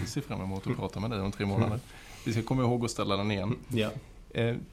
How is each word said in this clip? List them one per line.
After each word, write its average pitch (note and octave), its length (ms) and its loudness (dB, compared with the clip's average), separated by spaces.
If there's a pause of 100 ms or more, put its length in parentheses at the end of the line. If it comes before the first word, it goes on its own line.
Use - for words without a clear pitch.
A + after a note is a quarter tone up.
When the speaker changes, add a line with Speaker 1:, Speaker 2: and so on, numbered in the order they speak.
Speaker 1:
vi F2 60 -2
ser C#3 140 -4
fram G2+ 200 -6
emot F#2+ 260 -4
att B2 100 0
prata F#2+ 220 -4
med G#2+ 100 0
dig A2 120 0
om G2 100 0
tre G#2 140 -2
månader. G#2 340 4 (220)
Speaker 2:
<laughs> - 240 -16
Speaker 1:
Vi A#2 80 2
ska A2 80 2
komma C3 200 2
ihåg A#2+ 240 4
att A2+ 60 0
ställa G2+ 260 2
den G#2 140 2
igen. G2 240 2 (140)
Speaker 2:
Ja. A2 200 2 (400)
Speaker 1:
Eh, A#2 260 2 (180)